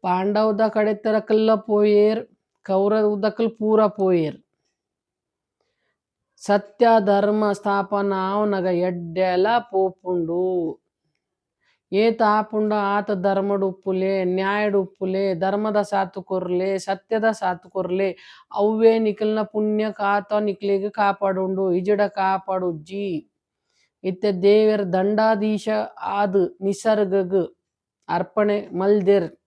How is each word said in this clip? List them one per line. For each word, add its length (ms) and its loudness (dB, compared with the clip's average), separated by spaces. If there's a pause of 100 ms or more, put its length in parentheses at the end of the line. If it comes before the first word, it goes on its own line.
ಪಾಂಡವದ 600 0 (100)
ಕಡೆ 180 2 (120)
ತರಕಲ್ಲ 500 2
ಪೋಯೇರ್, 640 2 (440)
ಕೌರವದ 640 2
ಕಲ್ 300 -2
ಪೂರ 280 2
ಪೋಯೇರ್. 500 0 (2000)
ಸತ್ಯ 460 2 (180)
ಧರ್ಮ 460 2
ಸ್ಥಾಪನ 640 -2 (200)
ಅವನಗ 340 0 (200)
ಎಡ್ಡೆಲ 600 0 (240)
ಪೋಪುಂಡು. 720 -2 (1500)
ಏತ 300 0 (160)
ಆಪುಂಡ 340 -2 (240)
ಆತ 160 -2 (140)
ಧರ್ಮಡು 420 0
ಉಪ್ಪುಲೆ, 440 -4 (240)
ನ್ಯಾಯಡು 460 0
ಉಪ್ಪುಲೆ, 420 -4 (200)
ಧರ್ಮದ 380 -2
ಸಾತು 420 -4
ಕೊರ್ಲೆ, 460 -4 (160)
ಸತ್ಯದ 460 -2
ಸಾತು 380 -6
ಕೊರ್ಲೆ. 400 -2 (420)
ಅವ್ವೇ 480 2
ನಿಖಿಲ್ನ 440 -2 (100)
ಪುಣ್ಯ 380 0
ಕಾತ 400 -2 (160)
ನಿಖಿಲಿಗೆ 520 -2
ಕಾಪಾಡುಂಡು, 680 0 (140)
ಇಜಡ 220 0 (180)
ಕಾಪಾಡುಜ್ಜಿ. 880 -4 (960)
ಇತ್ತೆ 280 -2 (100)
ದೇವೇರ್ 520 4
ದಂಡಾಧೀಶ 760 0 (300)
ಆದ್ 600 0
ನಿಸರ್ಗಗ್ 960 0 (540)
ಅರ್ಪಣೆ 600 -2
ಮಲ್ದೆರ್. 600 2 (180)